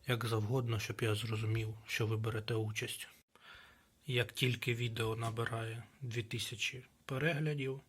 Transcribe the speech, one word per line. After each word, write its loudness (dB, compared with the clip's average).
як 2
завгодно, 2
щоб -4
я 4
зрозумів, 0
що 2
ви 2
берете 0
участь. -2
Як 4
тільки 2
відео 0
набирає -2
дві -2
тисячі -4
переглядів 0